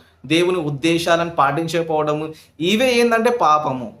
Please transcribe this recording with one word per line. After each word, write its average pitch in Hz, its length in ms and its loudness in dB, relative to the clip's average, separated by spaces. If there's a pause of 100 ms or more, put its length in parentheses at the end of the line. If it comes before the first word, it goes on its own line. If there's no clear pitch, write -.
(260)
దేవుని 175 320 0
ఉద్దేశాలను 165 720 0
పాటించకపోవడము, 156 1040 -2 (260)
ఇవే 214 320 2
ఏందంటే 233 380 2
పాపము. 143 680 0